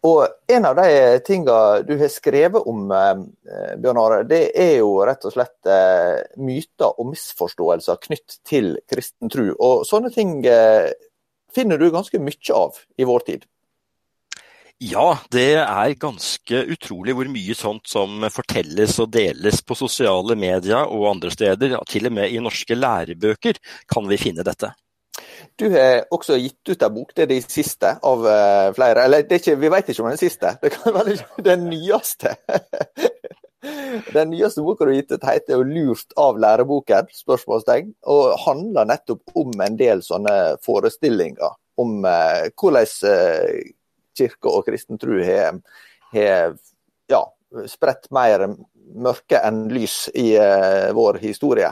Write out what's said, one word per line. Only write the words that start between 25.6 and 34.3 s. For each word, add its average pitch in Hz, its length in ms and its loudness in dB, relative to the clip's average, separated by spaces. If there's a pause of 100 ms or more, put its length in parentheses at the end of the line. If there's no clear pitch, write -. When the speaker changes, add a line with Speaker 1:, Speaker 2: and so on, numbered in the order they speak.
Speaker 1:
har 131 400 4
også 151 260 0
gitt - 320 -8
ut 175 120 0
en 107 100 0
bok, 120 220 -12
det 160 100 2
er 135 60 -8
det 131 80 2 (120)
siste - 440 -2 (120)
av, 120 200 0
eh, 101 480 4
flere, 123 300 4
eller 147 220 4
det 180 100 2
er 175 40 0
ikke, 147 200 2
vi 156 120 2
vet 196 180 0
ikke 113 120 -6
om 117 80 -2
den 156 100 -6
siste, 110 400 -2
det 147 140 0
kan 220 200 -2
være 202 220 0 (260)
den 180 260 2
nyeste. 180 720 -4
<laughs> - 40 -20 (1160)
Den 254 720 -4